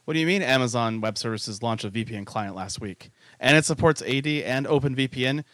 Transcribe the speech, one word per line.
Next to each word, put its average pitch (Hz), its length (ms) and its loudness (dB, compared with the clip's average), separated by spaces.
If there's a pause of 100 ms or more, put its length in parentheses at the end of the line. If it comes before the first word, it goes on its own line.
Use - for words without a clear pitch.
"What 156 100 -4
do 160 60 2
you 160 60 2
mean 185 160 2
Amazon 120 580 2
Web 110 160 -2
Services 110 460 -6
launched 113 220 -2
a 104 60 -6
V 107 140 -2
P 107 120 -8
N 101 80 -8
client 101 320 -6
last 92 240 -8
week? 101 300 -12 (280)
And 139 180 6
it 156 80 6
supports 160 400 2
A 135 160 0
D 147 240 0
and 131 220 -2
Open 143 280 2
V 131 120 0
P 127 180 -2
N? 143 300 0